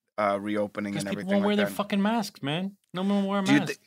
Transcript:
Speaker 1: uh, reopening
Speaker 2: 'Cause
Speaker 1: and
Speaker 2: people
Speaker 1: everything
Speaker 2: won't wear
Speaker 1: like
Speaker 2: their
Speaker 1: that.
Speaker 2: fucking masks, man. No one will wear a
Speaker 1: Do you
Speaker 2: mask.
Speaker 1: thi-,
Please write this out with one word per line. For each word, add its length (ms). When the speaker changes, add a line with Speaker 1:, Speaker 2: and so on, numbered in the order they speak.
Speaker 1:
uh, 240
reopening 540
Speaker 2:
'Cause 80
Speaker 1:
and 80
Speaker 2:
people 100
Speaker 1:
everything 140
Speaker 2:
won't 100
wear 80
Speaker 1:
like 60
Speaker 2:
their 80
Speaker 1:
that. 80
Speaker 2:
fucking 260
masks, 420
man. 360
No 80
one 220
will 40
wear 120
a 40
Speaker 1:
Do 80
you 80
Speaker 2:
mask. 140
Speaker 1:
thi-, 120